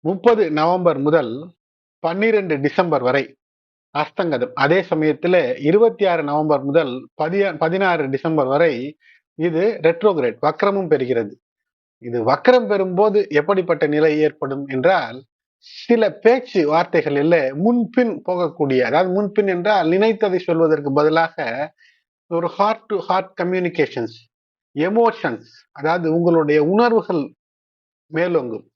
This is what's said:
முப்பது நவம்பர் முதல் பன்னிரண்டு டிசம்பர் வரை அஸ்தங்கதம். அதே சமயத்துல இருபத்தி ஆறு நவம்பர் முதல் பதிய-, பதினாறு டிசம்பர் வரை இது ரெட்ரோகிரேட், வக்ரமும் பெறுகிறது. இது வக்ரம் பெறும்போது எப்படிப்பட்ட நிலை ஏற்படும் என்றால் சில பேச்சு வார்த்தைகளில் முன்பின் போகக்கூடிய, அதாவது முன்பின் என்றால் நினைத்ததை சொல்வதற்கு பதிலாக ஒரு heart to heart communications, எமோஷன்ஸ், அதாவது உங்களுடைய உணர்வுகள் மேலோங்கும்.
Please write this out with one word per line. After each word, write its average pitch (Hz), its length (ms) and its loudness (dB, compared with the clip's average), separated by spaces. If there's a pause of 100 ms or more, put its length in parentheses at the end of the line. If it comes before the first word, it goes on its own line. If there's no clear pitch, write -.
முப்பது 208 380 2 (100)
நவம்பர் 165 480 0
முதல் 143 320 0 (720)
பன்னிரண்டு 190 540 -2
டிசம்பர் 147 480 0
வரை 131 200 0 (680)
அஸ்தங்கதம். 147 640 -4
அதே 156 280 2
சமயத்துல 156 640 0 (160)
இருபத்தி 208 440 2
ஆறு 165 180 0
நவம்பர் 147 400 0
முதல் 139 300 0 (200)
பதிய-, 175 420 -2
பதினாறு 170 520 0
டிசம்பர் 139 400 -2
வரை 147 260 2 (640)
இது 165 260 -2 (160)
ரெட்ரோகிரேட், 165 600 0
வக்ரமும் 185 520 0
பெறுகிறது. 123 420 -2 (680)
இது 120 200 -6
வக்ரம் 226 440 2
பெறும்போது 196 520 0 (120)
எப்படிப்பட்ட 165 560 0
நிலை 151 320 2
ஏற்படும் 143 480 -2
என்றால் 135 520 0 (600)
சில 233 240 2 (120)
பேச்சு 240 520 2
வார்த்தைகளில் 156 680 2 (200)
முன்பின் 233 640 0
போகக்கூடிய, 156 640 -2
அதாவது 151 280 2
முன்பின் 202 380 0
என்றால் 180 400 0
நினைத்ததை 202 520 2
சொல்வதற்கு 156 520 0
பதிலாக 156 540 0 (840)
ஒரு 165 200 -2
heart 214 360 0
to 202 140 -4
heart 185 340 -2
communications, 170 760 -2 (640)
எமோஷன்ஸ், 196 760 -2 (260)
அதாவது 165 340 -2
உங்களுடைய 160 560 2
உணர்வுகள் 202 580 0 (840)
மேலோங்கும். 156 640 -4